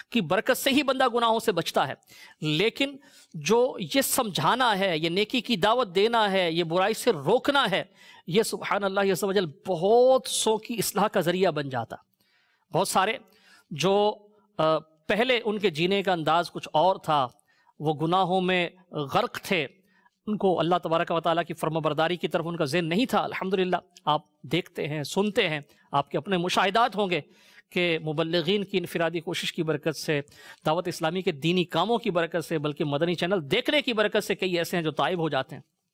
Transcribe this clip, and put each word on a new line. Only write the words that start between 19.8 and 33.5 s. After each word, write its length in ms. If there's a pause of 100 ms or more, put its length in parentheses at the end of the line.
उनको 280
अल्लाह 240
तबारक 320
व 80
तआला 240
की 100
फर्माबरदारी 640
की 100
तरफ 180
उनका 200
ज़हन 200
नहीं 280
था। 60
अल्हम्दुलिल्लाह, 920
आप 180 (160)
देखते 400
हैं, 180
सुनते 440
हैं, 180 (280)
आपके 240
अपने 200
मुशाहिदात 580
होंगे 260 (500)
कि 280
मुबल्लिगीन 640
की 140
इनफिरादी 420
कोशिश 320
की 120
बरकत 280
से, 320 (420)
दावत 220
इस्लामी 340
के 100
दीनी 320
कामों 340
की 140
बरकत 300
से, 160
बल्कि 260
मदनी 320
चैनल 260
देखने 400